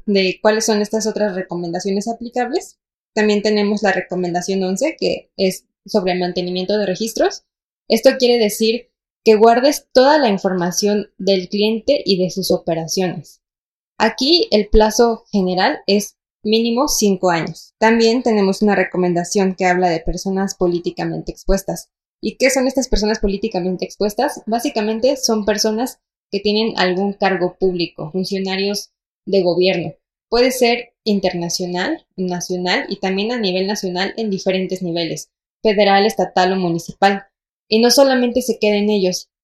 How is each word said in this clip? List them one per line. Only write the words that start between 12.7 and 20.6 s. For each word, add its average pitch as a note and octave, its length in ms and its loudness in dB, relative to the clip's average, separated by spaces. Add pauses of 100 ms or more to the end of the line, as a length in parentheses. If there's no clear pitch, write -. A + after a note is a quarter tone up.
Aquí C4+ 540 0
el G#3 160 2
plazo A3 640 2
general F#3 560 0
es G3+ 300 -2 (260)
mínimo A#3 440 0
cinco G3 420 0
años. D#3+ 500 -4
También A3+ 420 4
tenemos G3+ 400 0
una G#3 140 4
recomendación F3+ 800 0
que F#3 100 -2
habla F3+ 240 2
de E3 120 -2
personas F#3+ 540 -4
políticamente E3+ 760 -4